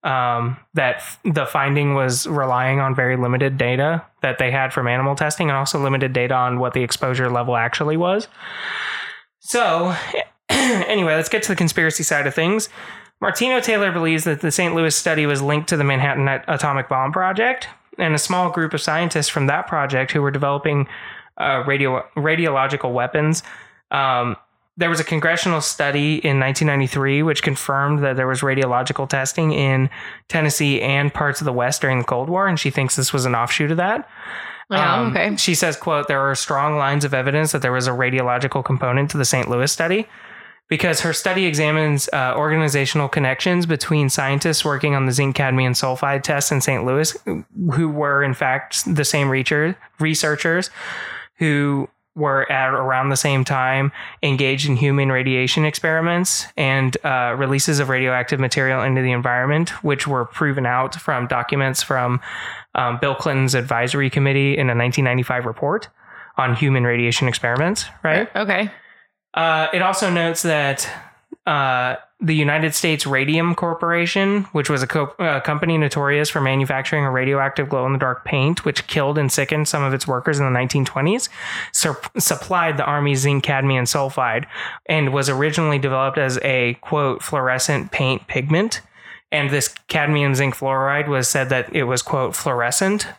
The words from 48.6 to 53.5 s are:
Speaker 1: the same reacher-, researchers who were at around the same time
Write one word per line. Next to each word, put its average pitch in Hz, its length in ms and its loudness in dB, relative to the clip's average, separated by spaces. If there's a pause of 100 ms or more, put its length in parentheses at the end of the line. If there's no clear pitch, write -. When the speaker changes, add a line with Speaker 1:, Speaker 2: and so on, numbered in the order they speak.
Speaker 1:
the 147 100 0
same 143 220 2
reacher-, 147 480 0 (240)
researchers 160 720 0 (680)
who 143 500 2 (240)
were 139 380 0
at 131 220 2
around 131 340 2
the 139 80 2
same 135 300 2
time 135 440 0 (320)